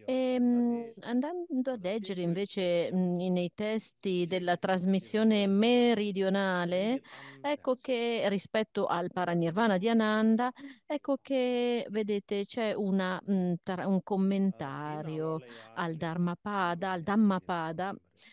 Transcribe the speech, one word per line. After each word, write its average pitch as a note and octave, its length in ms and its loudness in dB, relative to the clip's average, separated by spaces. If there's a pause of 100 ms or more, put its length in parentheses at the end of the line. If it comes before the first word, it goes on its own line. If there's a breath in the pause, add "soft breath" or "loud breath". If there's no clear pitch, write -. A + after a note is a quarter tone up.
Ehm, A#3+ 840 2 (100)
andando C4+ 680 0
a B3+ 100 -2
leggere F#3+ 420 -2
invece, F3 680 0
mm, F3+ 260 0 (140)
nei F3 220 0
testi G#3 720 -2
della F3+ 300 0
trasmissione G3 880 2
meridionale, G3 1500 2 (400 loud breath)
ecco C#4 400 -2
che A#3 480 -2
rispetto G3+ 580 -2
al F3 260 -2
paranirvana F3 680 2
di G3+ 100 0
Ananda, A3 600 2 (360 loud breath)
ecco C#4+ 340 -4
che, B3 680 -2
vedete, G3+ 560 -2
c'è A3 260 -4
una, F#3+ 480 0 (100)
mm, F3+ 220 2 (100)
tra-, F3 240 -4
un F#3+ 160 2
commentario D#3+ 1400 -2 (360 loud breath)
al E3 220 -2
Dharmapada, F3 960 -2
al F3 100 -4
Dhammapada, F#3 920 0 (380 loud breath)